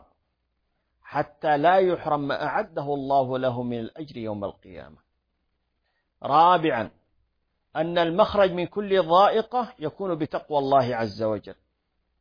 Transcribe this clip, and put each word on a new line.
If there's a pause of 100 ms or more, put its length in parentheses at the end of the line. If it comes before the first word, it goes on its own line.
(1040)
حتى
لا
يحرم
ما
أعده
الله
له
من
الأجر
يوم
القيامة. (1300)
رابعا، (880)
أن
المخرج
من
كل
ضائقة
يكون
بتقوى
الله
عز
وجل (680)